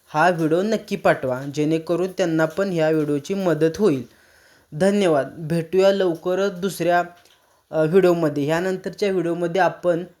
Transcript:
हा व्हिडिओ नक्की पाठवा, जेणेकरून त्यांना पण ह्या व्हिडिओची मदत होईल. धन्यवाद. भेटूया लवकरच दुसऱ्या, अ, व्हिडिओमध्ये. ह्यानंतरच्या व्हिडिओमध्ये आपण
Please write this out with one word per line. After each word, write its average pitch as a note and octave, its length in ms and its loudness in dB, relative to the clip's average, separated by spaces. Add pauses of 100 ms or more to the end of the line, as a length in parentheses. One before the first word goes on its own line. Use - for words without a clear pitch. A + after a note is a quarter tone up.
(140)
हा D#3+ 160 4
व्हिडिओ E3 320 0
नक्की G#3 340 -4
पाठवा, C#3+ 460 0 (140)
जेणेकरून D#3+ 520 -2
त्यांना E3 380 0
पण G3 260 -2
ह्या D#3+ 180 0
व्हिडिओची D3 440 -2
मदत D#3+ 440 0
होईल. D3+ 260 0 (680)
धन्यवाद. F3 640 0
भेटूया E3+ 540 2
लवकरच F#3 680 -2
दुसऱ्या, F3 440 0 (680)
अ, D#3 120 2
व्हिडिओमध्ये. D#3+ 600 2
ह्यानंतरच्या F#3 680 -2
व्हिडिओमध्ये E3+ 500 -2
आपण E3+ 420 0 (160)